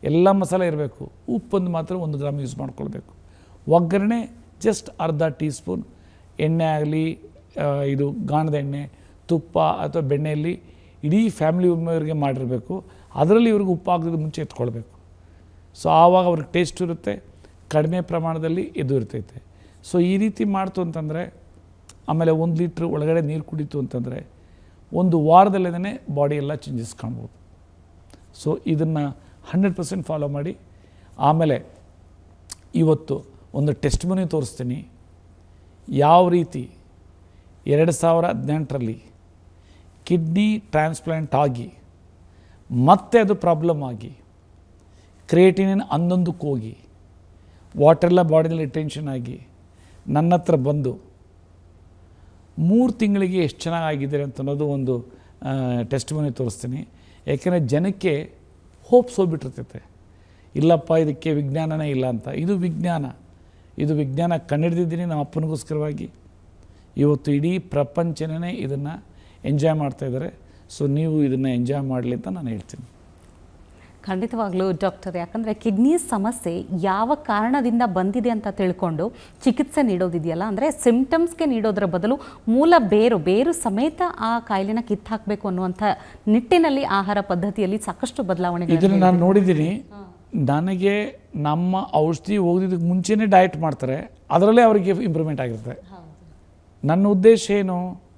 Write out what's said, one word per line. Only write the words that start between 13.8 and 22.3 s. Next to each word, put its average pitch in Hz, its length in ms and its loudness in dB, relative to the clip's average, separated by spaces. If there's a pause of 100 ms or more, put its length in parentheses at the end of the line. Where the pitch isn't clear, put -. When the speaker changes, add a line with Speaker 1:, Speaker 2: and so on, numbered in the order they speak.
Speaker 1:
ಹಾಕಿದ 170 160 0
ಮುಂಚೆ 156 360 -4
ಎತ್ಕೊಳ್ಬೇಕು. 117 560 -8 (840)
So 165 60 0
ಆವಾಗ 175 360 6
ಅವ್ರಿಗೆ 165 280 -2
ಟೇಸ್ಟ್ 175 300 -2
ಇರುತ್ತೆ, 170 420 -6 (440)
ಕಡಿಮೆ 160 320 0
ಪ್ರಮಾಣದಲ್ಲಿ 165 760 -4
ಇದು 135 200 -2
ಇರ್ತೈತೆ. 113 460 -8 (500)
So 180 100 2
ಈ 180 140 2
ರೀತಿ 214 280 -2
ಮಾಡ್ತು 190 380 -2
ಅಂತಂದರೆ, 160 640 -8 (640)
ಆಮೇಲೆ 165 220 2